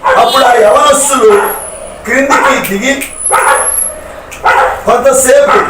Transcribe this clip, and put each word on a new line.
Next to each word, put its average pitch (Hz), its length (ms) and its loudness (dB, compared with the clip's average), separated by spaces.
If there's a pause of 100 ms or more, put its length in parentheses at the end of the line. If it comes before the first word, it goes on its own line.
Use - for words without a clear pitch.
(180)
అప్పుడు 233 260 2
ఆ 247 80 4
యవనస్తులు 240 880 4 (640)
క్రిందికి 262 720 0
దిగి 269 260 -2 (1800)
కొంతసేపు 254 760 4 (120)